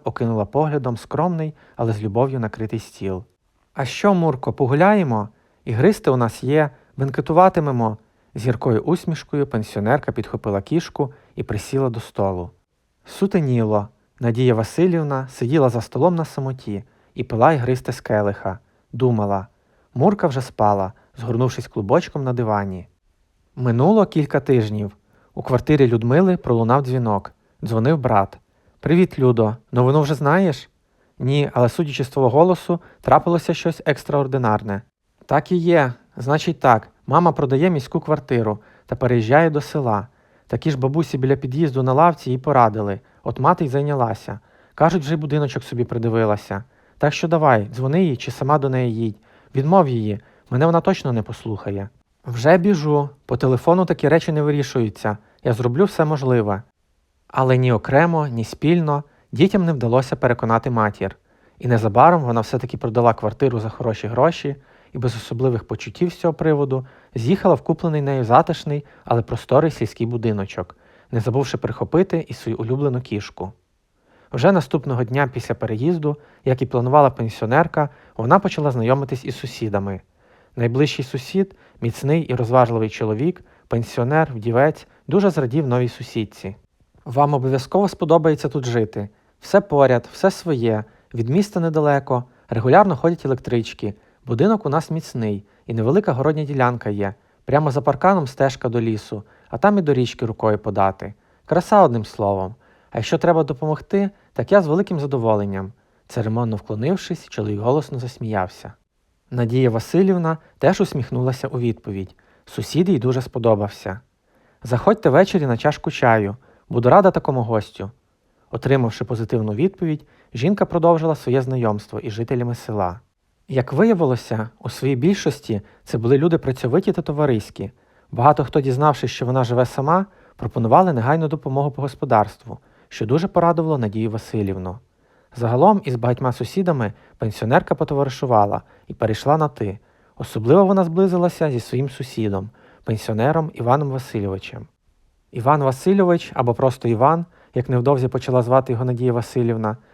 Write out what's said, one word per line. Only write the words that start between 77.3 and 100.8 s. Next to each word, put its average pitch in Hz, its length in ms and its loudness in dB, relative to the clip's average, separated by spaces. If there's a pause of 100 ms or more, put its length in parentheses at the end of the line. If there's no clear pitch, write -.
вона 131 220 4
почала 156 320 -2
знайомитись 127 540 -2
із - 120 -8
сусідами. 101 640 -6 (540)
Найближчий 127 500 0
сусід, 190 500 -4 (260)
міцний 135 400 0
і 127 140 -4
розважливий 117 540 2
чоловік, 113 540 -4 (240)
пенсіонер, 131 680 0
вдівець, 117 520 0 (200)
дуже 196 220 2
зрадів 143 380 -2
новій 123 220 0
сусідці. 110 640 -10 (500)
«Вам 143 280 2
обов'язково 135 540 0
сподобається 160 640 2
тут 131 160 -6
жити. 110 440 -2 (300)
Все - 220 4
поряд, 135 500 4
все 190 200 0
своє, 117 520 -2 (300)
від 117 160 -4
міста 190 300 0
недалеко, 147 640 0 (260)
регулярно 143 460 4
ходять 170 300 -2
електрички, 117 680 -4 (320)
будинок 170 400 0
у 151 40 -2
нас 151 220 -2
міцний 113 540 -6 (200)
і - 80 -8
невелика 117 400 2
городня 147 300 0
ділянка 123 460 -2
є. 101 240 -4 (320)
Прямо 147 260 2
за 135 100 -2
парканом 151 460 2
стежка 131 420 -2
до 117 120 -2
лісу, 110 420 -6 (260)
а - 80 -10
там 208 200 4
і 196 40 2
до 147 120 2
річки 127 320 -2
рукою 110 320 0
подати. 98 560 -2 (320)